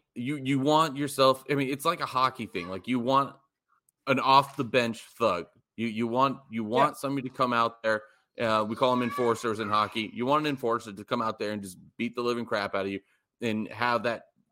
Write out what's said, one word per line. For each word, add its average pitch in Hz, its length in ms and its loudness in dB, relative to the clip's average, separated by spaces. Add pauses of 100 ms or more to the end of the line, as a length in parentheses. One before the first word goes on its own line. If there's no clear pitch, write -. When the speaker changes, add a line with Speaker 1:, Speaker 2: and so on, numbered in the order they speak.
(160)
Speaker 1:
you, 131 220 -4
you 135 220 0
want 151 360 2
yourself, 135 560 2
I 147 40 0
mean, 139 140 0
it's 139 140 -4
like 170 160 0
a 147 60 -4
hockey 127 400 0
thing. 90 240 -8
Like, 92 180 -10
you 123 120 0
want 135 360 0 (720)
an 131 140 2
off 135 340 4
the 143 80 -2
bench 117 380 0 (180)
thug. 92 280 2 (280)
You, 113 120 -4
you 113 200 -2
want, 127 320 0 (100)
you 113 140 -6
want 127 280 2
Speaker 2:
Yeah. - 80 -14
Speaker 1:
somebody 139 280 -4
to 131 80 -16
come 127 160 2
out 117 320 0
there. 110 200 0 (360)
Uh, 110 280 2
we 107 100 -4
call 127 140 4
them 123 120 2
enforcers 117 560 0
in 110 100 -4
hockey. 107 440 0
You 117 120 -4
want 147 200 2
an 151 40 -2
enforcer 117 440 -2
to 101 100 -12
come 120 180 -4
out 110 160 -2
there 107 140 -4
and 107 100 -4
just 95 160 -12 (200)
beat 117 180 -4
the 123 60 -4
living 120 240 -2
crap 101 300 -2
out 98 100 -2
of 98 60 -4
you 98 100 -6 (400)
and 110 260 -2
have 117 360 0
that, 117 240 -4 (240)